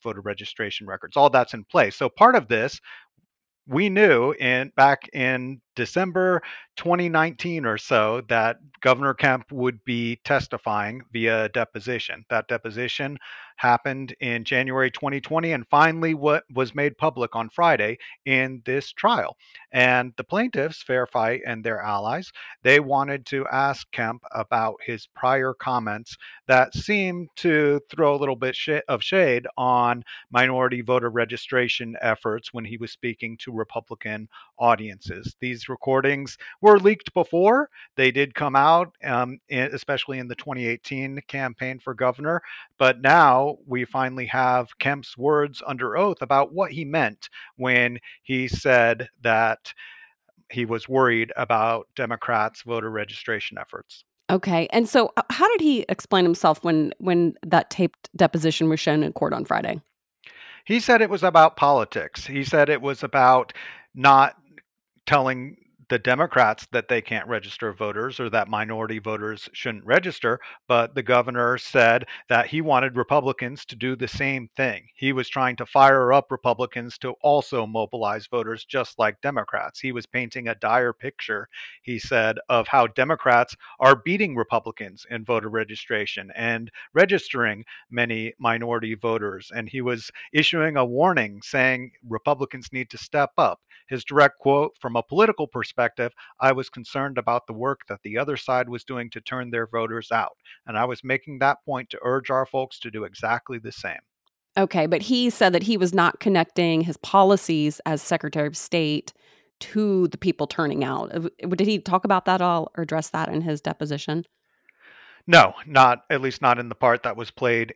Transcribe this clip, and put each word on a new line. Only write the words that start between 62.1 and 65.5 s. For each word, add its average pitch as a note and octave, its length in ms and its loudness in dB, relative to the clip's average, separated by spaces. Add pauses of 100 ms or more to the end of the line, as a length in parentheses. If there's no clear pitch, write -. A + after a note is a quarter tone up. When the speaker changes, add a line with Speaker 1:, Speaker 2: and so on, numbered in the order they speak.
Speaker 1:
He C#3 180 -6
said C#3+ 240 4
it C#3+ 140 0
was C3+ 200 -6
about B2+ 520 4 (420)
not C3+ 400 6 (720)
telling C3 520 0 (320)